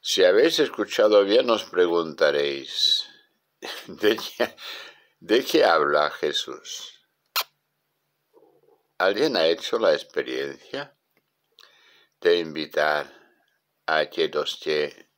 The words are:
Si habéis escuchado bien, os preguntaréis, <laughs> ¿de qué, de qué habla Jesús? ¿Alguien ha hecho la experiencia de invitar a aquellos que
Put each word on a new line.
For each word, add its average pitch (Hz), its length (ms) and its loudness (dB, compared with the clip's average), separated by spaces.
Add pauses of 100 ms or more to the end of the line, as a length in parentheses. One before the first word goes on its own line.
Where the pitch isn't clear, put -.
Si - 140 2
habéis 123 380 4
escuchado 107 640 2
bien, 120 260 2
os 107 140 0
preguntaréis, 80 1400 0 (520)
<laughs> - 280 -14
¿de 107 280 0
qué, - 400 -6 (640)
de 110 260 2
qué 151 200 2
habla 76 480 2
Jesús? - 880 -8 (2000)
¿Alguien 104 380 0
ha 82 120 4
hecho 98 320 -2
la 92 120 4
experiencia 69 1040 -8 (1200)
de 87 180 2
invitar 76 760 -4 (760)
a 78 120 0
aquellos 76 640 -4
que 76 560 -6